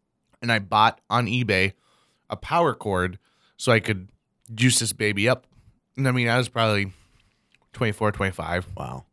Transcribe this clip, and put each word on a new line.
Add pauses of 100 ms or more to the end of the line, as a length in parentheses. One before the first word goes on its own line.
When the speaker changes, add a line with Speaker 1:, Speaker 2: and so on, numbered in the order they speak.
(420)
Speaker 1:
and
I
bought
on
eBay (560)
a
power
cord (380)
so
I
could (440)
juice
this
baby
up. (500)
And
I
mean,
I
was
probably (800)
twenty-four,
twenty-five. (100)
Speaker 2:
Wow.